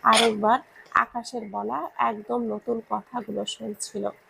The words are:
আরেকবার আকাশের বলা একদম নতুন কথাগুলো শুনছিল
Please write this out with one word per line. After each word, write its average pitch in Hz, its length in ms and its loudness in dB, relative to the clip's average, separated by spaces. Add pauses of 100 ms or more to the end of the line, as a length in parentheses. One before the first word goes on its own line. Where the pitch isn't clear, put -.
আরেকবার 220 560 6 (320)
আকাশের 240 600 0
বলা 220 480 -4
একদম 233 440 -2
নতুন 226 380 -4 (100)
কথাগুলো 208 540 -6
শুনছিল 208 640 -8 (220)